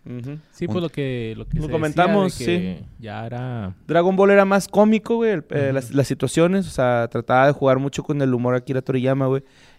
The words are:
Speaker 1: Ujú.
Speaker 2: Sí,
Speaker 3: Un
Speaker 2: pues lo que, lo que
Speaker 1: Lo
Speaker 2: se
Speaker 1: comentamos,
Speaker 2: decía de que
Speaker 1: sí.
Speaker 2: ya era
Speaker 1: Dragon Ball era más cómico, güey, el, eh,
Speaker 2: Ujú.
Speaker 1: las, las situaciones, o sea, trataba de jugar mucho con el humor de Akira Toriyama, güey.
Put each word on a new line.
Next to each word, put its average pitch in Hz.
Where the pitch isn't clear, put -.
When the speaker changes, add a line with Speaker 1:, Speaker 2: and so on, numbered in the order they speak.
Speaker 1:
Ujú. 123
Speaker 2:
Sí, -
Speaker 3:
Un -
Speaker 2:
pues 180
lo 160
que, 123
lo 113
que 156
Speaker 1:
Lo 156
Speaker 2:
se 139
Speaker 1:
comentamos, 175
Speaker 2:
decía 170
de 180
que 180
Speaker 1:
sí. -
Speaker 2:
ya 110
era 120
Speaker 1:
Dragon 175
Ball 196
era 202
más 196
cómico, 214
güey, 226
el, 156
eh, 143
Speaker 2:
Ujú. 135
Speaker 1:
las, 127
las 135
situaciones, 165
o 156
sea, 123
trataba 127
de 143
jugar 131
mucho 139
con 143
el 131
humor 123
de 127
Akira 127
Toriyama, 131
güey. 135